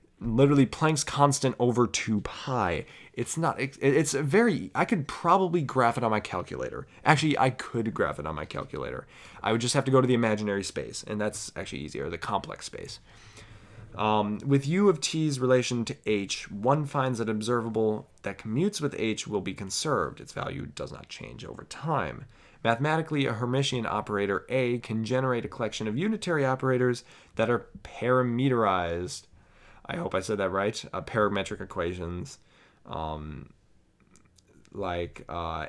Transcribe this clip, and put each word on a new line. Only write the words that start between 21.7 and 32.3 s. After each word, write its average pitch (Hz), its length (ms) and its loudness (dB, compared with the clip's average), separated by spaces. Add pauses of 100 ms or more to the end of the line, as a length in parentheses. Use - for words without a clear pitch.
Mathematically, 147 640 0
a 117 80 0
Hermitian 123 520 0
operator 101 640 0
A 123 300 0
can 110 260 -4
generate 127 400 0
a 104 40 -6
collection 110 380 -4
of 107 100 -2
unitary 180 460 0
operators 127 640 2 (320)
that 113 120 2
are 120 180 0 (160)
parameterized. 117 1400 2 (580)
I - 100 -8
hope 170 180 -6
I 98 60 2
said 101 200 -2
that 95 100 2
right. 98 420 -2
Uh, 92 80 -6
parametric 101 640 0
equations. 90 800 -6 (460)